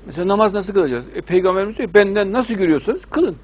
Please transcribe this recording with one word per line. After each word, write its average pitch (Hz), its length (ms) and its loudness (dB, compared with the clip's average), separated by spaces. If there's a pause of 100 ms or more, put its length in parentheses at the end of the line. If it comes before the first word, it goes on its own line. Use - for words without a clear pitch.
Mesela 180 220 -4
namaz 202 260 2
nasıl 196 200 -6
kılacağız? 131 300 0 (100)
E, - 60 -6
Peygamberimiz 185 580 0
diyor, 196 160 -6
"Benden 202 380 4
nasıl 233 220 -2
görüyorsanız 190 520 0
kılın." 294 380 -2